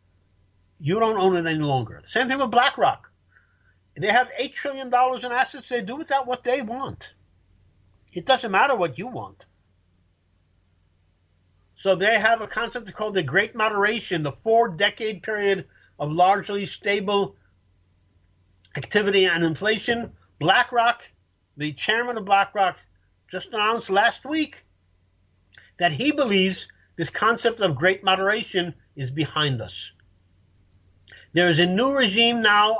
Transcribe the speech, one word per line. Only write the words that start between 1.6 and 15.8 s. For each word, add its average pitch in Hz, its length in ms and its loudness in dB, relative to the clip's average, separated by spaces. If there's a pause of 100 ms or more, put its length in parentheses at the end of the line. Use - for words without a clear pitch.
longer. 131 400 -2
Same 240 240 -2
thing 262 100 0
with 254 120 0
BlackRock. 247 580 2 (840)
They 165 140 -4
have 247 200 4 (100)
eight 277 160 -6
trillion 269 340 -8
dollars 247 340 2
in 247 100 -8
assets. 247 360 -2
They 240 140 -4
do 214 140 -8
with 320 120 -10
that 269 180 0
what 247 180 -6
they 262 180 0
want. 240 500 -10 (1000)
It 170 120 -10
doesn't - 260 0
matter 233 240 4
what 170 240 -2
you 196 80 -10
want. 113 380 -14 (2250)
So 196 160 2
they 208 240 2
have 220 220 2
a 208 60 -10
concept 226 480 -8
called 214 200 -6
the 196 80 0
Great 190 320 -4
Moderation, 208 680 -2
the 143 100 -4 (120)
four-decade 214 800 -2
period 202 440 -2 (320)